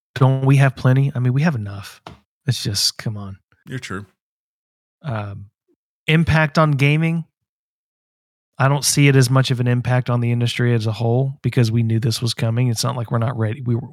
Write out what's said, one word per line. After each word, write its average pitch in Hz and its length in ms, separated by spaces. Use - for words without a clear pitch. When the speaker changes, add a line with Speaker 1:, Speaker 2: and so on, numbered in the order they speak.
Speaker 1:
Don't 135 320
we 139 120
have 135 180
plenty? 135 380
I 127 40
mean, 123 140
we 139 100
have 165 140
enough. 101 440
It's - 160
just, - 360
come 107 180
on. 98 220
Speaker 2:
You're 127 140
true. 101 260
Speaker 1:
Um, 101 480
impact 156 520
on 156 140
gaming. 156 520
I 131 100
don't 139 160
see 143 240
it 135 80
as 127 120
much 131 220
of 120 80
an 123 80
impact 123 420
on 120 120
the 120 100
industry 120 440
as 110 120
a 113 60
whole 120 500
because 117 300
we 117 100
knew 113 160
this 110 240
was 117 120
coming. 120 340
It's 113 160
not 123 120
like 117 140
we're 120 80
not 117 180
ready. 110 260
We, 120 140